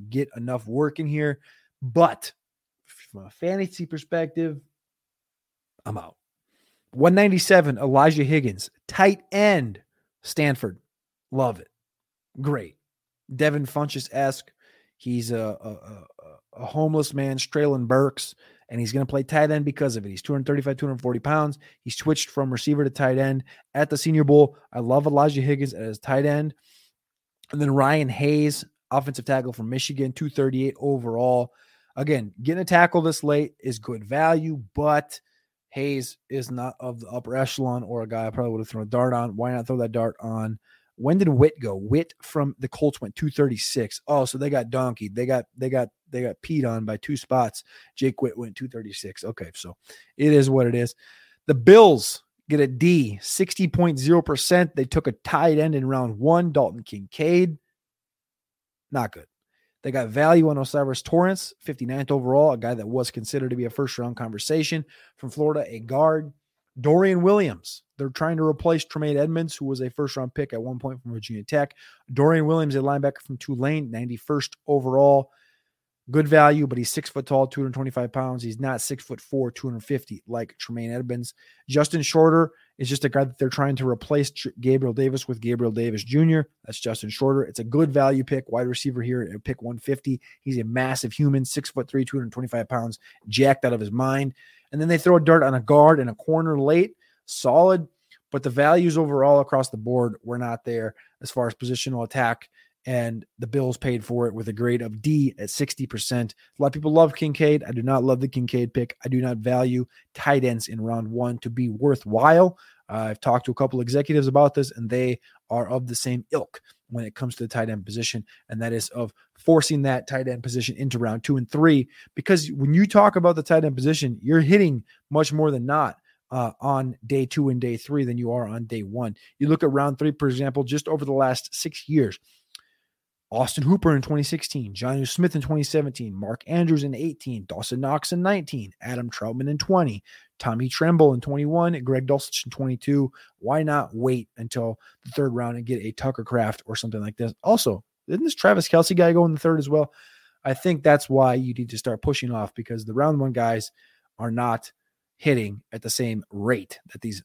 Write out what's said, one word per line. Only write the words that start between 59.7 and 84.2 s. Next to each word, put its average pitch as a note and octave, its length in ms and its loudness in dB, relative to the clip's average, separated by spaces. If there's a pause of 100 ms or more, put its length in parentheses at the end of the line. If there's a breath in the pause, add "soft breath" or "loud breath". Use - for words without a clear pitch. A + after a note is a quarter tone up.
They C#3 80 -6
got B2 200 -4
value D#3+ 400 6
on C#3+ 80 -2
Osiris C3+ 440 -2
Torrance, F3+ 560 0
fifty-ninth C3 520 -8
overall, C#3 420 4
a A#2+ 60 -4
guy A#2 160 -4
that A2 120 -8
was B2 240 -4
considered B2+ 400 -6
to B2 60 -6
be B2 80 -4
a A#2 60 -6
first-round A#2+ 460 -6
conversation D3 680 -4 (320 soft breath)
from B2+ 140 -12
Florida, D3+ 360 -2
a A2 140 -14
guard. D3+ 520 0 (480)
Dorian F3 420 4
Williams. F3+ 600 0 (160)
They're C#3 100 -6
trying D#3+ 300 -2
to D#3 60 0
replace D#3 400 2
Tremaine D3+ 340 -2
Edmonds, E3 360 -2
who C#3+ 120 -8
was C3 140 -4
a B2+ 100 -4
first-round C3+ 440 -6
pick C#3 180 -6
at A2+ 100 -6
one B2+ 160 -8
point C3 240 -10
from A#2+ 100 -12
Virginia A2 320 -12
Tech. C#3+ 300 -2 (380 soft breath)
Dorian D3+ 340 4
Williams, D#3 300 0
a - 20 0
linebacker C#3 440 -2
from C3 160 -14
Tulane, C#3 520 -4
ninety-first B2 680 -6 (100)
overall. C#3 640 4 (800)
Good D3+ 160 2
value, D3 400 6
but B2+ 120 -4
he's A#2+ 120 -4
six - 200 -8
foot C3+ 160 -8
tall, C3+ 200 2
two C3 140 -6
hundred C3 140 -4
twenty-five B2+ 360 -4
pounds. B2+ 320 -6
He's A2+ 160 -8
not C3 220 -4
six-foot-four, C3 720 -6
two - 160 -10
hundred A#2 160 -10
fifty, B2 420 -8
like A#2 320 -10
Tremaine A#2 320 -10
Edmonds. A#2+ 440 -8 (340 soft breath)
Justin D3 340 0
Shorter D#3+ 480 4 (260 soft breath)
is C3 120 -4
just C#3 160 -2
a C#3+ 40 2
guy C3+ 160 0
that B2+ 140 -8
they're C3+ 100 0
trying C#3 280 -2
to B2+ 120 -2
replace C#3 440 0